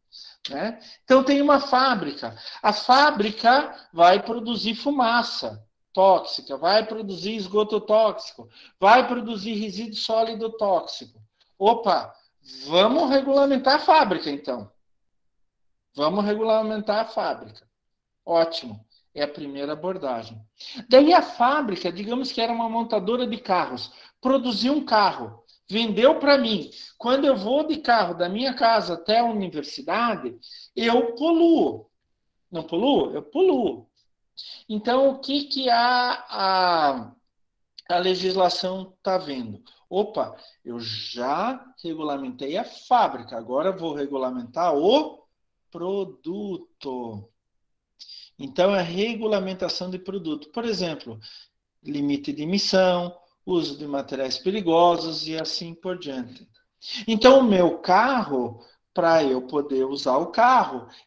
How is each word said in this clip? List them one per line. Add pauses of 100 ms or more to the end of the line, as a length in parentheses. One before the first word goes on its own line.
(500)
né? (240)
Então,
tem
uma
fábrica. (280)
A
fábrica
vai
produzir
fumaça (300)
tóxica,
vai
produzir
esgoto
tóxico, (300)
vai
produzir
resíduo
sólido
tóxico. (380)
Opa, (540)
vamos
regulamentar
a
fábrica,
então. (1200)
Vamos
regulamentar
a
fábrica. (560)
Ótimo. (300)
É
a
primeira
abordagem. (480)
Daí
a
fábrica,
digamos
que
era
uma
montadora
de
carros, (300)
produziu
um
carro, (260)
vendeu
pra
mim. (260)
Quando
eu
vou
de
carro
da
minha
casa
até
a
universidade, (400)
eu
poluo. (600)
Não
poluo?
Eu
poluo. (800)
Então,
o
que
que
a,
a, (800)
a
legislação (100)
tá
vendo? (280)
Opa, (260)
eu
já (180)
regulamentei
a
fábrica,
agora
vou
regulamentar
o (440)
produto. (1120)
Então,
é
regulamentação
de
produto.
Por
exemplo, (640)
limite
de
emissão, (300)
uso
de
materiais
perigosos
e
assim
por
diante. (580)
Então,
o
meu
carro, (300)
pra
eu
poder
usar
o
carro, (200)